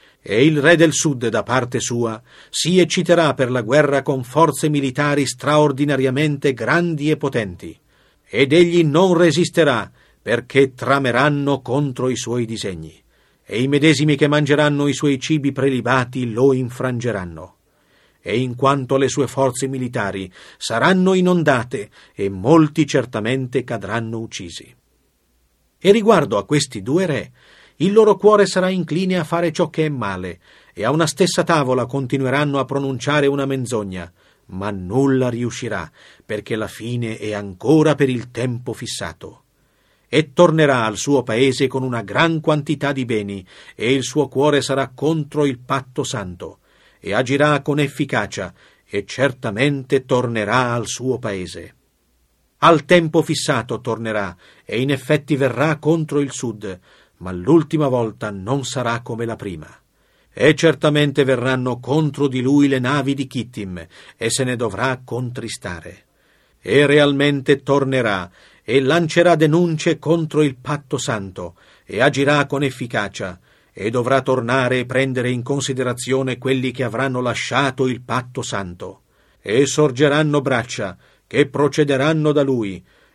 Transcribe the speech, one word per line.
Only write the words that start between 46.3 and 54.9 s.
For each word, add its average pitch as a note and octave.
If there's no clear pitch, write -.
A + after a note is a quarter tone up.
e F#2
agirà C#3
con D3
efficacia, B2
e G2+
certamente C3
tornerà A#2+
al A#2
suo B2
paese. F#2
Al D#3
tempo E3
fissato C3+
tornerà, G#2+
e G#2+
in C3+